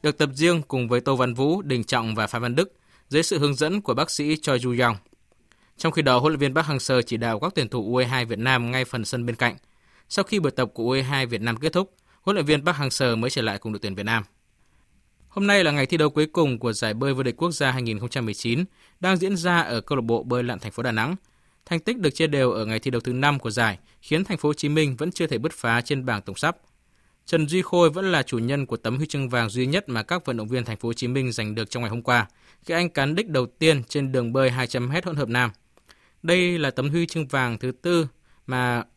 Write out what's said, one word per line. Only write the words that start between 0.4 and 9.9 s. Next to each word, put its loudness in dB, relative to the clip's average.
cùng -2
với 2
Tô 0
Văn 2
Vũ, 2
Đình -2
Trọng -2
và 0
Phan -4
Văn -2
Đức 0
dưới 4
sự 0
hướng 2
dẫn 0
của -2
bác 0
sĩ -2
Choi 0
Ju 0
Yong. 4
Trong 0
khi 2
đó, 6
huấn 4
luyện -2
viên 0
Park 2
Hang-seo 2
chỉ -4
đạo -2
các -2
tuyển 0
thủ -2
U 2
hai 4
hai 0
Việt -6
Nam 2
ngay 0
phần -6
sân -4
bên -4
cạnh. 0